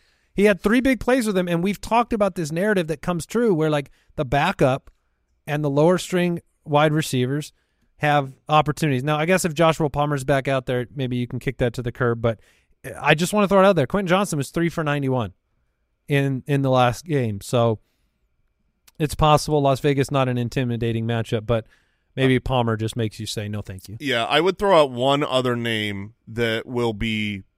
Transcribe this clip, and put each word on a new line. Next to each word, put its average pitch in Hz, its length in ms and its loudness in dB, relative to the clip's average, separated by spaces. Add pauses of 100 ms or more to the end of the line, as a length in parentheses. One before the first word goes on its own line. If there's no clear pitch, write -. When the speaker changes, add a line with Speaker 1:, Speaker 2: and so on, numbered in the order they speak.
(340)
Speaker 1:
He 196 100 2
had 208 160 2
three 226 200 2
big 247 200 2
plays 247 260 0
with 202 100 0
him, 180 120 0
and 170 140 0
we've 196 180 -2
talked 233 340 0
about 202 220 0
this 156 160 -6
narrative 185 360 0
that 156 140 -6
comes 175 240 -4
true 233 260 0
where, 156 160 0
like, 147 220 -2 (260)
the 151 80 -4
backup 139 680 0 (560)
and 151 160 -2
the 151 80 0
lower 160 280 4
string 175 420 -2 (240)
wide 151 300 2
receivers 139 580 -2 (460)
have 143 340 0 (160)
opportunities. 147 560 2
Now, 151 140 0
I 156 80 -2
guess 185 180 2
if 165 80 -2
Joshua 160 380 2
Palmer's 143 340 -2
back 135 240 0
out 135 160 -2
there, 123 300 -4
maybe 127 240 -4
you 120 80 -2
can 123 120 -8
kick - 200 -6
that 123 160 0
to 127 80 -6
the 117 100 -6
curb, 117 300 -2
but 113 180 -2 (580)
I 147 160 2
just 170 200 -2
wanna 208 120 4
throw 196 160 4
it 190 40 6
out 196 100 6
there. 135 100 2
Quentin 196 220 -2
Johnson 180 300 0
was 131 120 -4
three 170 200 0
for 165 120 -6
ninety-one 131 520 -2 (720)
in, 139 380 0
in 139 160 2
the 135 80 2
last 123 340 2
game, 113 380 -2
so 117 360 0 (1200)
it's 156 160 -2
possible. 151 460 2
Las 139 200 2
Vegas, 139 300 0
not 135 200 0
an 123 80 -2
intimidating 117 680 -2
matchup, 113 380 -2
but 113 220 -2 (500)
maybe 131 240 4
Palmer 117 360 0
just 110 200 -4
makes 113 240 -4
you 107 60 -10
say, 104 220 -8
"No, 104 140 -8
thank 95 260 -16
you." 104 120 -14
Speaker 2:
Yeah, 123 240 -2
I 147 160 0
would 180 180 0
throw 196 220 4
out 139 100 4
one 135 320 0
other 127 340 0
name 107 580 -4 (140)
that 113 380 -2
will 120 260 -2
be 104 500 -4 (160)